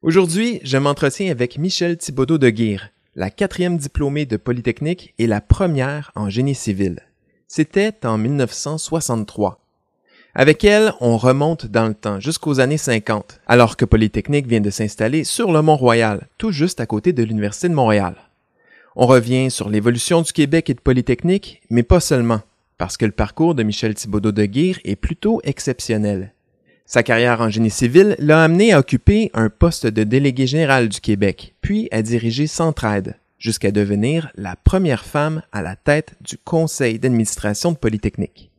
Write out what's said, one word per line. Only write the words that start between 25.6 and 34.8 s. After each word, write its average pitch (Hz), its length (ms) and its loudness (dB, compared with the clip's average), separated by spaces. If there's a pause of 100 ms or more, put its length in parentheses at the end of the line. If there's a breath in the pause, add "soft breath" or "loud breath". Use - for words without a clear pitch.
Sa - 160 2
carrière 117 400 2
en 113 80 2
génie 110 200 0
civil 151 500 4
l'a 151 240 4
amené 185 300 4
à 151 60 8
occuper 202 540 2
un 110 160 2
poste - 380 0
de 110 160 0
délégué 127 440 0
général 135 420 2
du 101 100 -8
Québec, 98 640 -2
puis 214 300 -2
à 113 100 -2
diriger 113 440 -2
Centraide, 110 680 -2 (220)
jusqu'à 110 340 -2
devenir 104 640 0
la 92 200 -10
première 180 500 2